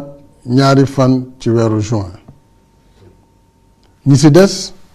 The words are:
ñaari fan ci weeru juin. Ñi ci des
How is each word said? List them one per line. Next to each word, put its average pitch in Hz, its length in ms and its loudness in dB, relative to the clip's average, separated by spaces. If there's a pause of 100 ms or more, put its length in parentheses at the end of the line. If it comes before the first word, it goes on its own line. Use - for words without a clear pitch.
(460)
ñaari 135 400 2
fan 127 400 -2 (120)
ci 120 120 -6
weeru 113 300 -2
juin. 101 260 -6 (2000)
Ñi 139 100 4
ci 147 140 4
des 190 420 2 (220)